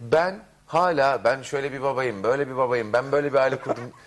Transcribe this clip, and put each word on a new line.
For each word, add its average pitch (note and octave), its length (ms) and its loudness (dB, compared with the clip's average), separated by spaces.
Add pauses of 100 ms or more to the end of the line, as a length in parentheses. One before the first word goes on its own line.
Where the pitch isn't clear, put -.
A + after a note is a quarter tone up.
ben E3 400 0 (260)
hala, D3 580 2
"Ben C3 180 0
şöyle C#3 300 -4
bir C3+ 100 -8
babayım, A#2+ 400 -2
böyle C3 260 0
bir C3 80 -10
babayım, A#2+ 360 0
ben C3 200 0
böyle C#3+ 200 2
bir C#3 60 4
aile C3 220 2
kurdum." - 240 -6 (220)